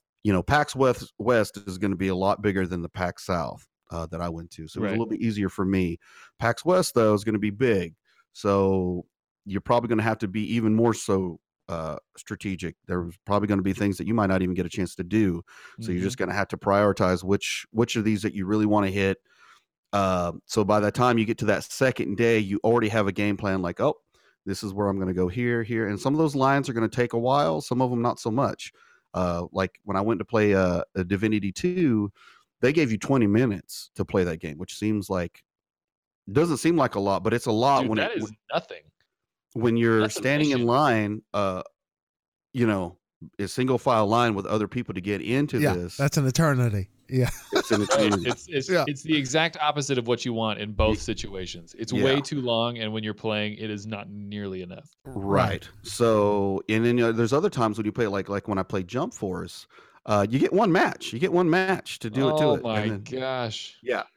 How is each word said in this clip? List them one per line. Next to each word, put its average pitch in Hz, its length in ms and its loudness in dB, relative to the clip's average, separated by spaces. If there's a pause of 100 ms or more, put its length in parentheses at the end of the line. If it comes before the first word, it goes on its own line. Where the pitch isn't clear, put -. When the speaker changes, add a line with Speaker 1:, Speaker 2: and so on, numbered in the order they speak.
(240)
Speaker 1:
you 104 100 2
know, 90 100 2
pax 147 320 0
West, 127 440 0
West 107 380 2
is 98 200 -10
gonna 95 180 0
be 95 120 -2
a 92 80 0
lot 95 260 0
bigger 95 260 0
than 87 160 -6
the 82 60 -10
pax 90 360 -6
South, 85 420 -6 (220)
uh, 82 180 -8
that 82 140 -8
I 87 80 -4
went 82 220 -12
to. 80 160 -16
So - 120 -12
it 113 40 -4
was 101 80 -4
a - 20 -4
Speaker 2:
Right. - 20 0
Speaker 1:
little 113 120 -2
bit 110 140 -6
easier 104 280 -2
for 98 160 -4
me. 92 320 0 (420)
pax 117 240 0
West, 180 300 2
though, 110 200 4
is 104 100 2
gonna 107 160 0
be 104 100 -2
big. 101 460 0 (380)
So 95 720 2 (400)
you're 98 160 -4
probably 120 280 2
gonna 107 140 2
have 110 160 0
to 107 80 -4
be 104 140 -4 (140)
even 110 200 2
more 117 180 4
so, 95 460 -2 (280)
uh, 80 300 -6 (200)
strategic. 92 580 -8 (120)
There's 87 380 -4
probably 101 220 2
gonna 98 160 2
be 95 100 2
things 101 240 0
that 82 100 -6
you 110 60 0
might 107 140 2
not 92 160 2
even 90 120 0
get 90 100 -2
a 85 40 -8
chance - 260 -4
to 92 80 -8
do. 90 400 0 (360)
So 113 120 -6
you're 90 100 -2
Speaker 2:
Mm-hmm. - 20 -2
Speaker 1:
just 98 140 -2
gonna 92 160 -2
have 98 160 -2
to 90 80 -8
prioritize 98 640 2
which, - 480 -2
which 117 240 0
of 110 100 0
these 107 160 0
that 104 140 -4
you 98 100 -6
really 107 220 2
wanna 104 240 4
hit, 98 260 0 (760)
uh, 92 400 0 (120)
so - 200 0
by 104 140 4
the 104 120 2
time 123 260 4
you 110 80 4
get 117 140 -2
to 110 60 -4
that 101 180 2
second 123 540 -2
day, 117 220 4
you 98 240 -2
already 113 260 4
have 107 180 2
a 101 40 0
game 101 260 0
plan, 95 240 -2
like, 87 200 -4
"Oh, 147 140 0 (500)
this 98 180 -6
is 98 100 -6
where 101 140 0
I'm 98 120 0
gonna 92 140 -2
go 90 140 0
here, 120 360 -2
here." 110 240 -4
And 101 120 -4
some 135 140 0
of 151 60 0
those 151 160 2
lines 135 340 2
are 123 40 -4
gonna 113 160 0
take 120 240 -2
a 117 60 0
while, 147 420 0
some 123 200 -2
of 123 100 2
'em 120 100 0
not 120 180 -2
so 113 120 -4
much. 117 400 -2 (420)
Uh, 87 380 -2
like, 95 320 -4
when 98 140 -2
I 95 40 0
went 104 180 0
to 104 60 -6
play, 107 300 4
uh, 90 280 2 (120)
a 95 80 0
Divinity 98 480 0
two, 135 600 0 (500)
they 135 120 4
gave 151 180 2
you 107 60 0
twenty 120 300 2
minutes 107 680 0
to 95 100 -4
play 98 200 2
that 82 140 -4
game, 76 180 -10
which 90 200 -12
seems 104 320 -2
like, 90 340 -4 (880)
doesn't 151 260 2
seem 170 200 2
like 131 180 2
a 101 60 -2
lot, 98 220 0
but 110 100 0
it's 117 140 -2
a 120 60 2
lot 131 320 4
Speaker 2:
Dude, - 20 -2
Speaker 1:
when 110 100 0
Speaker 2:
that 214 140 -2
Speaker 1:
it, - 0 -
Speaker 2:
is 110 200 -6
Speaker 1:
when 110 60 -20 (160)
Speaker 2:
nothing. 87 380 -8 (640)
Speaker 1:
when 117 240 2
you're 113 320 4
Speaker 2:
That's 107 80 -6
a - 40 -6
Speaker 1:
standing 147 300 2
in 127 100 2
Speaker 2:
mission. 120 40 2
Speaker 1:
line, 117 560 2 (120)
uh, 95 300 -2 (920)
you 120 140 2
know, 92 320 -2 (400)
a 101 80 -4
single 127 320 0
file 110 280 4
line 117 280 2
with 98 100 -4
other 104 220 -2
people 117 260 -6
to 90 80 -8
get 98 200 -2
into 127 380 0
Speaker 3:
Yeah, 101 220 2
Speaker 1:
this. 87 160 -10
Speaker 3:
that's 139 200 0
an 143 100 2
eternity. 123 640 2 (200)
Yeah. 127 200 2 (220)
Speaker 1:
It's - 200 0
an 104 180 2
Speaker 2:
Right. - 320 2
Speaker 1:
eternity. - 20 -4
Speaker 2:
It's, 120 240 -4
it's, 143 220 -4
Speaker 3:
Yeah. 170 160 2
Speaker 2:
it's 139 180 -6
the 156 140 0
exact 156 400 0
opposite 147 400 0
of 117 100 -2
what 120 180 0
you 120 80 -2
want 110 260 -2
in 107 140 -8
both 107 260 2
Speaker 1:
Ye-, - 20 -10
Speaker 2:
situations. 92 760 -8
It's 113 140 -8
Speaker 1:
yeah. - 20 -4
Speaker 2:
way 135 280 2
too 143 200 -6
long, 120 360 -2
and 110 160 -6
when 110 100 -6
you're 107 100 -4
playing, 107 440 -4
it 110 120 -8
is 104 160 -8
not 107 240 -10
nearly 101 520 -10
enough. - 340 -16 (100)
Speaker 1:
Right. 98 540 0
Speaker 3:
Right. - 100 -20 (140)
Speaker 1:
So, 104 840 2
and 110 160 2
then, 120 120 2
you 117 80 4
know, 113 60 2
there's 113 220 0
other 175 160 2
times 110 280 -2
when 110 80 -2
you 107 60 -2
play, 117 160 0
like, 98 220 -4
like 101 180 -4
when 101 120 0
I 92 40 0
play 95 200 -4
Jump 123 300 -6
Force, 90 520 -8 (400)
uh, 104 240 4
you 123 100 0
get - 140 0
one 196 180 4
match. - 400 2
You 117 80 -6
get 175 140 0
one 175 160 4
match 185 500 0
to 117 100 -6
do 135 200 2
it 156 80 2
to 151 160 4
Speaker 2:
Oh - 20 2
Speaker 1:
it, 127 180 -4
and 107 140 0
Speaker 2:
my - 20 -2
Speaker 1:
then 107 200 -6
Speaker 2:
gosh. 127 720 -6
Speaker 1:
Yeah. 117 220 -2 (140)